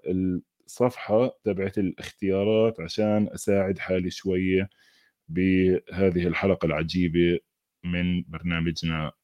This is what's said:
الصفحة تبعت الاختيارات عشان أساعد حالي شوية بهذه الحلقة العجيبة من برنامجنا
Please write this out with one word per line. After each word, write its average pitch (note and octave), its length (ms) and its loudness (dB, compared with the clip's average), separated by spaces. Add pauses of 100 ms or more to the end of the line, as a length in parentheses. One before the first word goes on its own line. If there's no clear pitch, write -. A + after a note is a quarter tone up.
الصفحة G2+ 1400 -2
تبعت F#2+ 340 -2
الاختيارات G#2 1000 0
عشان G#2+ 560 0
أساعد G2 440 0
حالي F#2 300 -2
شوية F#2+ 600 0 (580)
بهذه F#2 1000 2
الحلقة F2+ 380 0
العجيبة E2+ 760 2 (440)
من F2+ 440 -2
برنامجنا D#2+ 840 -4 (120)